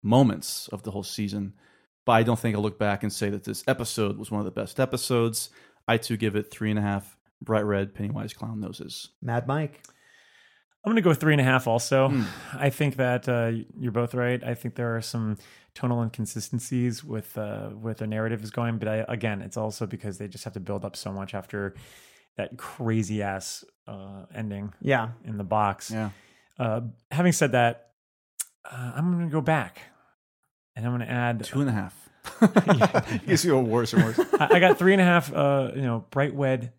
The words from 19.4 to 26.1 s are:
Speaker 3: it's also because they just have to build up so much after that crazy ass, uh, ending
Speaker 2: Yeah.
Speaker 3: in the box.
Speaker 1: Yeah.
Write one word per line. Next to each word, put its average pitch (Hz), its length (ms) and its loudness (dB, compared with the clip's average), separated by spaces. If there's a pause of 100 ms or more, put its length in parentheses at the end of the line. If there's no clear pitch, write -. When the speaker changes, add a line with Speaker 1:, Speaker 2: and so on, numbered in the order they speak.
Speaker 3:
it's 95 140 -10
also 110 300 -4
because 98 320 -8
they 101 100 -10
just 92 160 -16
have 107 100 -10
to 101 60 -8
build 95 240 -6
up 98 120 -8
so - 160 -8
much 98 220 -8
after 98 400 -6 (640)
that 107 200 -8
crazy 110 640 -2
ass, 98 440 -6 (240)
uh, 98 440 -16
ending 104 480 -8
Speaker 2:
Yeah. 120 280 0 (160)
Speaker 3:
in 110 140 -8
the 101 60 -6
box. 104 460 0
Speaker 1:
Yeah. 110 200 -4 (480)